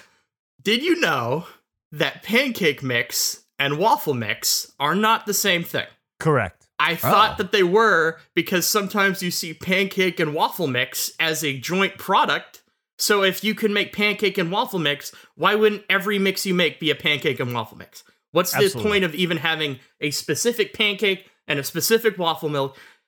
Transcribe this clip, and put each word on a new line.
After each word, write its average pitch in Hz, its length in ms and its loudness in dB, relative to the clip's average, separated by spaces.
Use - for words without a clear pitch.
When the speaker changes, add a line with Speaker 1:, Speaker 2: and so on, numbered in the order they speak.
Speaker 1:
<laughs> - 520 -20
did 233 200 0
you 339 180 2
know 143 460 0
that 151 300 -4
pancake 214 600 0
mix - 600 -4
and 139 200 0
waffle 202 360 2
mix - 680 -4
are 147 140 0
not 214 320 2
the 208 80 -2
same 185 280 0
thing? - 240 -6
Speaker 2:
Correct. 123 480 0
Speaker 1:
I 160 160 2
thought 208 400 4
Speaker 3:
Oh. - 100 -4
Speaker 1:
that 175 80 -12
they 202 100 4
were 175 560 4
because 170 340 0
sometimes 196 540 0
you 180 80 -2
see 165 240 -6
pancake 185 680 0
and 151 140 0
waffle 180 320 0
mix 127 540 -2
as 160 240 0
a 139 140 -2
joint 180 400 -2
product. 196 640 0
So 208 240 2
if 185 220 0
you 214 100 0
can 208 180 0
make 202 220 -2
pancake 202 440 0
and 170 120 0
waffle 208 280 -2
mix, 147 340 -2
why 185 180 2
wouldn't 214 340 2
every 196 300 0
mix 190 260 0
you 190 100 0
make 170 260 0
be 156 100 0
a 139 60 2
pancake 147 420 0
and 123 160 -4
waffle 110 240 -8
mix? - 240 -20
What's 175 180 2
the 202 140 4
Speaker 2:
Absolutely. 196 260 0
Speaker 1:
point 202 140 2
of 160 100 -2
even 175 240 0
having 156 400 -2
a 147 100 -2
specific 214 640 -2
pancake 202 560 -2
and 147 140 -2
a 135 40 -4
specific 220 540 0
waffle 165 300 -2
milk 139 280 -4